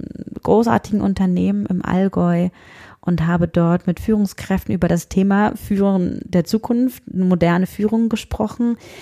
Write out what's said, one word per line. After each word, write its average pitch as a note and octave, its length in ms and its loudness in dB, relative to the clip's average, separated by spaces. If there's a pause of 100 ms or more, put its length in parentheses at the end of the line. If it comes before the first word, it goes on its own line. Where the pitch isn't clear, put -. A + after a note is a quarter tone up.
(440)
großartigen G#3+ 580 2
Unternehmen G3 640 0
im F#3 180 -2
Allgäu F3+ 680 0 (580)
und E3 180 0
habe E3+ 220 2
dort E3+ 400 2
mit F3 140 -2
Führungskräften G3+ 760 -2
über E3+ 140 0
das E3+ 180 -2
Thema G3 480 2
Führen G3 720 -2
der F3 180 0
Zukunft, A#3+ 600 -2 (100)
moderne F3+ 520 2
Führung A3 440 0
gesprochen. A3 680 -2 (240)